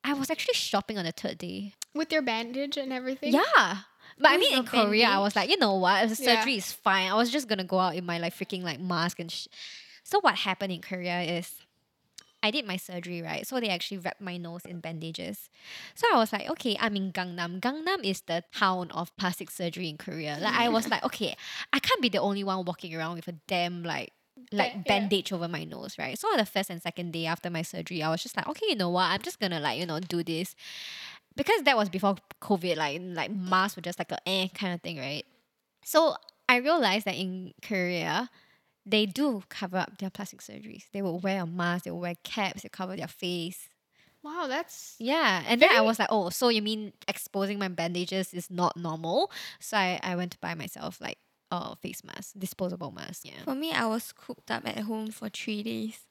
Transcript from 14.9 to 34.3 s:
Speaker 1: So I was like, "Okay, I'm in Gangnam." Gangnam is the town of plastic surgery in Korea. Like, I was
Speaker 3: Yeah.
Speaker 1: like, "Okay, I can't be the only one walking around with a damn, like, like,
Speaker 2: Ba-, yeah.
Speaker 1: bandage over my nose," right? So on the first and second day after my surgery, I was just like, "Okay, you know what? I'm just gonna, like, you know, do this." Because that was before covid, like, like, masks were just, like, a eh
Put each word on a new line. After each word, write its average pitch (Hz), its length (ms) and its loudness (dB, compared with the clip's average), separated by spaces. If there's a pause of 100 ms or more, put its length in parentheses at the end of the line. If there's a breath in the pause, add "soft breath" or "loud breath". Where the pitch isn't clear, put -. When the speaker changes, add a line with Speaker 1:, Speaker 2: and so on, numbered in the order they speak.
Speaker 1:
So 466 180 2
I 311 60 8
was 220 140 4
like, 202 180 -4
"Okay, 254 300 -2
I'm 214 160 0
in 190 160 -4
Gangnam." 175 480 -4
Gangnam 311 420 -2
is 196 200 -2
the 170 200 -2 (100)
town 185 380 2
of - 260 -6
plastic 180 320 -2
surgery 175 400 -6
in 151 80 -8
Korea. 151 460 -6
Like, 214 160 2
I 240 100 4
was 226 180 4
Speaker 3:
Yeah. 233 120 0
Speaker 1:
like, - 60 -4
"Okay, - 320 -2 (360 loud breath)
I 269 60 4
can't 415 240 2
be 247 80 4
the 190 80 2
only 202 240 0
one 190 220 -2
walking 175 320 -6
around 165 180 -4
with 170 140 -10
a 170 80 -10 (100)
damn, 175 380 0
like, 160 280 -4 (380)
like, 202 240 2
Speaker 2:
Ba-, 196 120 -8
yeah. - 120 0
Speaker 1:
bandage 196 340 2
over 170 140 -4
my 165 160 -4
nose," 156 400 -12
right? - 160 -6
So - 140 -4
on 320 60 4
the 214 60 6 (100)
first 196 140 0
and 170 140 -8
second 175 300 -6
day 165 140 -2
after 170 220 -2
my 165 140 -2
surgery, 165 400 -6
I 156 80 2
was 165 140 0
just - 120 -8
like, - 120 -2
"Okay, 320 200 -4
you 330 60 2
know 185 160 0
what? 180 140 4
I'm 180 180 2
just - 160 -8
gonna, 175 220 0
like, 135 180 0
you 175 80 -4
know, 160 140 -2
do 170 240 -2
this." 165 320 -4 (800 loud breath)
Because 392 260 4
that 269 140 6
was 208 120 4
before 190 280 2 (260)
covid, 175 340 2
like, 156 260 0
like, 175 280 -4
masks 185 460 2
were 175 60 -12
just, 175 180 -6
like, 175 120 -4
a - 60 -4 (100)
eh 190 240 0